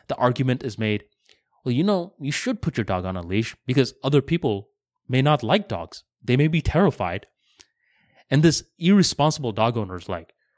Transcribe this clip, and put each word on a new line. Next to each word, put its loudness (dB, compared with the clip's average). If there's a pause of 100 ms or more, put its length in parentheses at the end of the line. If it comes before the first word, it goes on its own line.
the -4
argument 0
is -8
made, -2 (580)
"Well, -2
you 0
know, 0
you -6
should -4
put -4
your -2
dog -2
on -6
a -8
leash -4 (100)
because 0 (100)
other 2
people -4 (380)
may 0
not 2
like 0
dogs. -10 (180)
They 0
may 2
be 0
terrified." 0 (1040)
And 4
this 4 (120)
irresponsible 2
dog 2
owner -6
is -12
like, -8 (240)